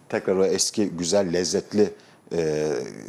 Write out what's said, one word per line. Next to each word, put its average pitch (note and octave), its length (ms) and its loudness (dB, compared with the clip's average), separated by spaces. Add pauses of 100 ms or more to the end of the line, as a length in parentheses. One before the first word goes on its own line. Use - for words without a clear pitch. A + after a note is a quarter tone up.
tekrar G#2 260 0
o F#2+ 100 4
eski F#2+ 440 0
güzel, F2 440 0
lezzetli, F2+ 600 0 (400)
e, D#2 380 0 (380)